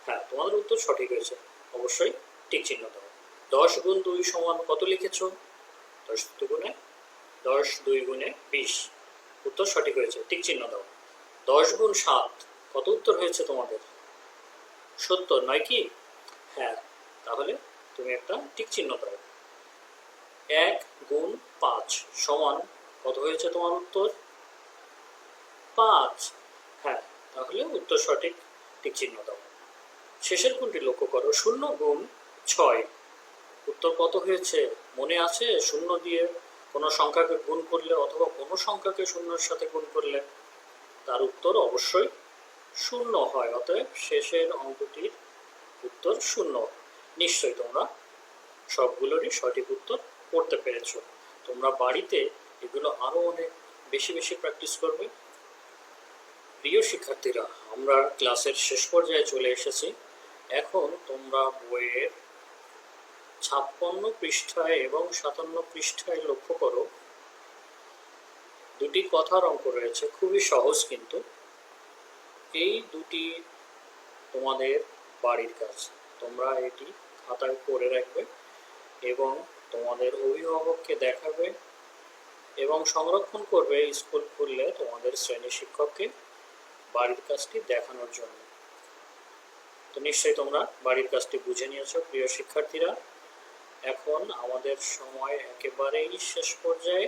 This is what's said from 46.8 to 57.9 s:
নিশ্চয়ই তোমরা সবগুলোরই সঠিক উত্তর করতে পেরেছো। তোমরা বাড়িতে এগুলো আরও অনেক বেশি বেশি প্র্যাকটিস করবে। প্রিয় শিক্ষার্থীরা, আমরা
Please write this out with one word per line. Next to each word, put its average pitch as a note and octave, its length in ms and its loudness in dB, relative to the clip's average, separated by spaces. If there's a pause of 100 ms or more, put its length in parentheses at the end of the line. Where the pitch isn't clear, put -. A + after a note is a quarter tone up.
নিশ্চয়ই D3 380 0
তোমরা - 220 -2 (920)
সবগুলোরই C3+ 560 0 (100)
সঠিক B2+ 260 -2 (100)
উত্তর - 220 -6 (340)
করতে - 320 2
পেরেছো। A#2+ 340 -6 (480)
তোমরা B2+ 240 0 (120)
বাড়িতে B2+ 360 2 (460)
এগুলো D3 240 -4 (180)
আরও E3 140 0 (120)
অনেক E3 180 -6 (420)
বেশি C#3 260 -2
বেশি - 220 -4
প্র্যাকটিস D3+ 320 -6 (100)
করবে। D#3+ 220 -2 (1600)
প্রিয় E3 200 6 (100)
শিক্ষার্থীরা, - 540 -4 (300)
আমরা C3+ 220 6 (220)